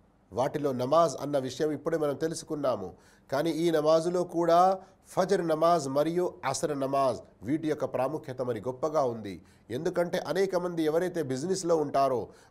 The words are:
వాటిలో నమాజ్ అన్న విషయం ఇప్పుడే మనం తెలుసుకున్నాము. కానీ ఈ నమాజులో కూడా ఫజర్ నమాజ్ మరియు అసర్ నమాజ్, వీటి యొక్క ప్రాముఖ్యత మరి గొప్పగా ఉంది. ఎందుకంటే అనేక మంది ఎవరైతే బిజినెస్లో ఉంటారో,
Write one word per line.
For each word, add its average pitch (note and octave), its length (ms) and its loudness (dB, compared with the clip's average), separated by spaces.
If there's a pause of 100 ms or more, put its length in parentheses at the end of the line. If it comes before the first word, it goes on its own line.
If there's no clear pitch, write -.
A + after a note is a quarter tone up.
(340)
వాటిలో C#3+ 380 0
నమాజ్ C#3 500 2
అన్న C#3+ 160 -2
విషయం C3+ 340 -2
ఇప్పుడే D#3+ 260 -4
మనం C#3+ 180 0
తెలుసుకున్నాము. C3+ 800 -4 (380)
కానీ D3 200 0
ఈ E3 200 0
నమాజులో D#3+ 520 4
కూడా F3 560 4 (280)
ఫజర్ F#3 400 0
నమాజ్ D#3+ 400 4
మరియు D#3+ 460 0 (120)
అసర్ C#3 340 -2
నమాజ్, C3+ 400 0 (240)
వీటి D3+ 260 -2
యొక్క C#3+ 160 -2
ప్రాముఖ్యత C3+ 560 -4
మరి B2 180 -4
గొప్పగా C#3 440 -2
ఉంది. G#2 380 -4 (280)
ఎందుకంటే F3 480 -2
అనేక F#3+ 380 -2
మంది F3 280 -2
ఎవరైతే E3+ 400 0
బిజినెస్లో E3 540 -2
ఉంటారో, C#3 500 0 (240)